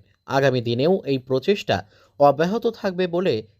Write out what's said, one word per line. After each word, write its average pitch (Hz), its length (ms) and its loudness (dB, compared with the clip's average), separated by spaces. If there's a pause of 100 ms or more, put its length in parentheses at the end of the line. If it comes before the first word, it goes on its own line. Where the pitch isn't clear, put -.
(260)
আগামী 135 360 2
দিনেও 127 440 0
এই 139 120 0
প্রচেষ্টা 131 680 -2 (360)
অব্যাহত 165 480 2
থাকবে 185 400 -4
বলে 170 360 -2 (160)